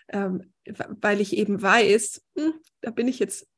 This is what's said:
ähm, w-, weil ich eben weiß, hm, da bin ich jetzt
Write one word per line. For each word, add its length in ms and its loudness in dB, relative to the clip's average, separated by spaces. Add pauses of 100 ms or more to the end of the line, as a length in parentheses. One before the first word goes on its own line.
ähm, 440 -4 (140)
w-, 180 -12 (160)
weil 220 2
ich 160 -2
eben 240 0
weiß, 600 4 (120)
hm, 180 0 (280)
da 80 -8
bin 180 -2
ich 120 -4
jetzt 280 -4 (100)